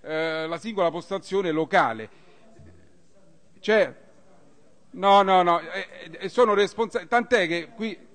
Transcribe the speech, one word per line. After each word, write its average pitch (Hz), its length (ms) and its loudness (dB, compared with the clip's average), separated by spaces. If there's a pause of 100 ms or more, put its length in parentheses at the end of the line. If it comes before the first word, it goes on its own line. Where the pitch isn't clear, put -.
eh, 160 460 -6
la 165 120 -8
singola 190 340 -2
postazione 180 580 -6
locale. 147 580 0 (1500)
C'è, 202 460 0 (880)
no, 196 320 4
no, 190 200 4
no, 170 180 2
eh, 170 500 -14 (100)
eh, 190 80 -8
sono 220 260 2
responsa-, 202 520 -2
tant'è 233 420 0
che 165 260 -6
qui 214 240 -8 (160)